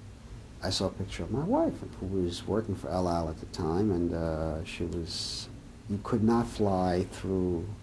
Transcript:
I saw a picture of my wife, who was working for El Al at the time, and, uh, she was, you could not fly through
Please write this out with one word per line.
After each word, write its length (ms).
I 80
saw 180
a 40
picture 320
of 80
my 120
wife, 300
who 80
was 400
working 280
for 140
El 180
Al 220
at 100
the 80
time, 440
and, 220
uh, 500
she 220
was, 600
you 140
could 200
not 240
fly 640
through 540